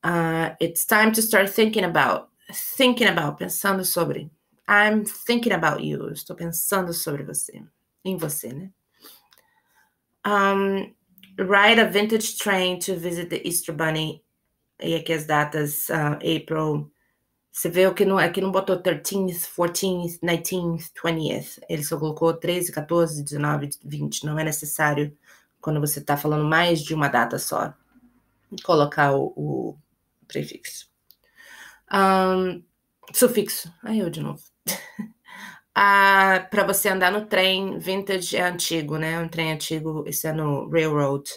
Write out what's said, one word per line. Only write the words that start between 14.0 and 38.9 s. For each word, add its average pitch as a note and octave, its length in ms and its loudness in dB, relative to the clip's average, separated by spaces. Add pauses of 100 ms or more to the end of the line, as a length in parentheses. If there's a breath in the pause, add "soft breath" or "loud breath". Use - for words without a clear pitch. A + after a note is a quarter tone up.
E E3 120 -2
aqui E3 200 -2
as D3+ 120 -4
datas, D3 640 -2
ah, D3+ 240 0
April. D#3 800 -2 (600)
Você - 180 -4
vê F3+ 180 4
o F3+ 60 2
que G3 120 2
não, F#3+ 120 4
aqui E3+ 240 2
não F#3+ 100 0
botou F#3+ 260 0
thirteenth, F3+ 680 -2
fourteenth, F3 760 -2
nineteenth, E3+ 720 -2
twentieth. D#3 680 -4 (100)
Ele D#3 140 -4
só D#3 140 -4
colocou D#3 360 0
treze, F3 380 -2
quatorze, D3+ 520 0
dezenove, D3 460 -2 (140)
vinte. D3 420 -6
Não D3+ 120 -4
é D#3 60 -2
necessário, D3 720 -2 (440 soft breath)
quando D3+ 180 -2
você D3 200 -2
tá C#3+ 160 0
falando D3+ 300 0
mais D#3+ 380 2
de D#3 100 -4
uma D3+ 140 0
data A#2+ 320 0
só, - 340 -4 (880)
colocar D3 500 4
o, C#3 220 -2
o C#3 420 -6 (500)
prefixo. - 640 -12 (1000 loud breath)
Ahn, F#3 720 2 (520)
sufixo. G#3 680 2
Ai, A3 200 -2
eu F3 80 -2
de D#3 120 -8
novo. D3 220 -8 (220)
<laughs> - 520 -10 (640 loud breath)
Ah, G3 680 6
pra G#3 140 4
você - 240 0
andar F#3 200 4
no G#3 180 -2
trem, F#3+ 520 0
vintage F#3+ 560 -4
é F#3 60 2
antigo, E3 560 -2